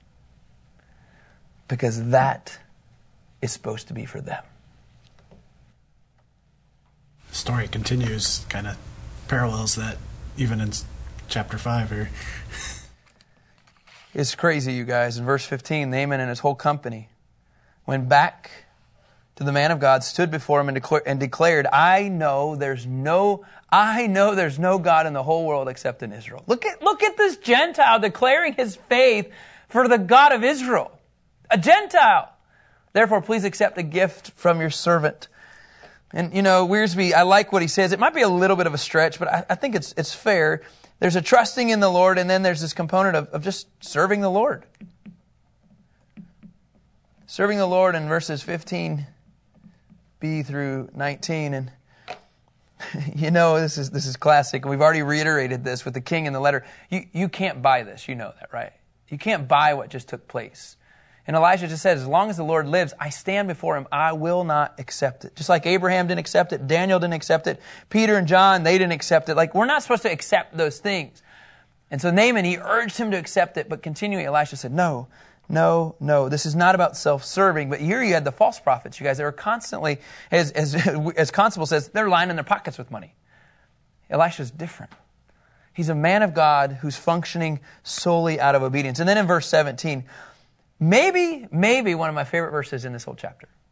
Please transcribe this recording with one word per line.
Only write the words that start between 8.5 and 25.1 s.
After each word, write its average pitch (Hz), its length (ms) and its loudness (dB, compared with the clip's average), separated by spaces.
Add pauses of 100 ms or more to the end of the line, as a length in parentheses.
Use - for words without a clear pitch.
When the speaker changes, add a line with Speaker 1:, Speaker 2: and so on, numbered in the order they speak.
Speaker 2:
parallels 110 480 -2
that 113 220 -8 (400)
even 113 240 -2
in 107 80 -2
s-, - 160 -10 (420)
chapter 110 300 -6
five 117 320 -4
here. 107 200 -6 (2000)
Speaker 1:
It's 143 200 -4
crazy, 147 400 0
you 123 120 -6
guys. 120 320 0
In 120 80 -6
verse 135 200 0
fifteen, 143 460 -6
Naaman 135 300 -2
and 127 80 -4
his 120 100 -8
whole 143 160 -2
company 123 540 -6 (760)
went 135 220 -4
back 147 420 2 (840)
to - 80 -8
the 139 80 -2
man 143 200 2
of 151 100 -2
God, 131 240 4
stood 175 260 -2
before 143 300 0
him, 139 80 0
and 135 60 -4
declar-, 147 300 0
and 135 140 -2
declared, 143 480 2
"I 185 400 4
know 151 480 -2
there's 135 300 -6
no, 170 580 0 (260)
I 220 380 2
know 196 280 2
there's 156 220 -2
no 185 220 2
God 160 260 4
in 156 60 -2